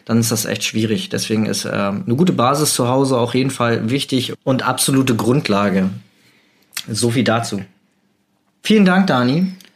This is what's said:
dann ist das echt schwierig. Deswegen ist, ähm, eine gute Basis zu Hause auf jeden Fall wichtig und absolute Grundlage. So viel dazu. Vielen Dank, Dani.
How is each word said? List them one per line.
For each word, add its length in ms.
dann 160
ist 100
das 140
echt 180
schwierig. 460
Deswegen 360
ist, 200
ähm, 400
eine 100
gute 160
Basis 420
zu 140
Hause 300
auf 180
jeden 160
Fall 380
wichtig 420
und 200
absolute 480
Grundlage. 760
So 220
viel 140
dazu. 340
Vielen 240
Dank, 220
Dani. 400